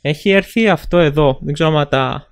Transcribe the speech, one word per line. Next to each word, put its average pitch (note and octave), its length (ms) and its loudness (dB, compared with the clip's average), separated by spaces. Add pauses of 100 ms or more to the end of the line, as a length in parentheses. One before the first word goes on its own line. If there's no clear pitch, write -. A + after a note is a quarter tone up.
έχει D3+ 300 -2
έρθει G3 380 0
αυτό F3 300 0
εδώ, D3 420 2
δεν D3 140 -6
ξέρω D#3+ 140 -2
άμα D3+ 200 0
τα C3 420 -4